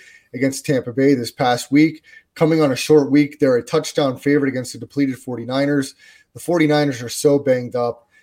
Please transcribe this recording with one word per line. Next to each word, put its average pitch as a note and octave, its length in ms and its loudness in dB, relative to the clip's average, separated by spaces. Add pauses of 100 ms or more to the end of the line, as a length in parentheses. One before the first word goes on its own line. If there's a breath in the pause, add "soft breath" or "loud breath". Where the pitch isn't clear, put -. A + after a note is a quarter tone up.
(340 soft breath)
against C3 320 -4
Tampa B2+ 260 -2
Bay C3+ 220 2
this A#2+ 180 -2
past B2 400 -2
week. D3+ 320 2 (320 soft breath)
Coming D#3+ 260 2
on C#3 120 2
a - 20 -2
short C#3+ 340 4
week, D3 300 2
they're C3 160 4
a A#2+ 80 -2
touchdown D3 540 -2
favorite C#3+ 320 0
against B2+ 240 -8
the A#2 60 -16
depleted C3 380 -4
Forty-niners. C3+ 800 -4 (380 soft breath)
The A#2+ 60 -20
Forty-niners D3 640 0
are A#2 80 -10
so C#3+ 300 2
banged B2+ 360 -2
up. A#2+ 340 -4 (140)